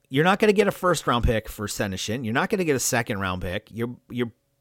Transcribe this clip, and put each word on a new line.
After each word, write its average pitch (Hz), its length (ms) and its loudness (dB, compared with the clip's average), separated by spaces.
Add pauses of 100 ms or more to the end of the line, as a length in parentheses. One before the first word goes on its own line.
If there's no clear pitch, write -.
you're 156 160 2
not 190 140 4
gonna 214 160 6
get 202 140 4
a 180 40 0
first 175 340 0
round 123 200 2
pick 113 240 0
for 104 160 -8
Senyshyn. 104 580 -4
You're 107 80 -4
not 156 160 0
gonna 190 160 0
get 147 120 2
a 117 40 0
second 117 400 -2
round 92 220 -2
pick. 90 280 -6
You're, 117 240 -6 (140)
you 120 240 -4 (280)